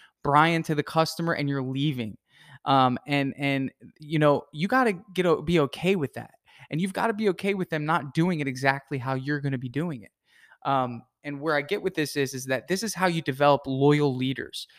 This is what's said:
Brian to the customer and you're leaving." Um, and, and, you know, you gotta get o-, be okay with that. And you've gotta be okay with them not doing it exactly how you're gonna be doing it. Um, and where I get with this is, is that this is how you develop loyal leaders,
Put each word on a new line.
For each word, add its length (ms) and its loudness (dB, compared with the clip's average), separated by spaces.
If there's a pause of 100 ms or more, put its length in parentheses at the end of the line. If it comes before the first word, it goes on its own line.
(240)
Brian 400 4
to 100 -2
the 80 0
customer 520 0
and 140 -2
you're 140 -2
leaving." 540 -2 (480)
Um, 420 4
and, 320 0
and, 320 -2 (280)
you 200 -4
know, 340 4
you 160 -2
gotta 260 2 (200)
get 100 0
o-, 160 4
be 200 2
okay 360 0
with 180 -4
that. 180 -12 (380)
And 100 -4
you've 120 -4
gotta 220 0
be 160 0
okay 240 -2
with 160 -4
them 160 -4
not 260 -2
doing 280 0
it 80 -4
exactly 500 0
how 160 -4
you're 260 -4
gonna 160 -2
be 140 -8
doing 320 -6
it. 80 -20 (580)
Um, 340 -2 (220)
and 160 -8
where 140 0
I 80 2
get 180 -4
with 140 -4
this 220 -2
is, 180 0
is 120 -8
that 220 -4
this 140 -2
is 120 -6
how 120 0
you 160 0
develop 440 4
loyal 480 4
leaders, 520 -6 (120)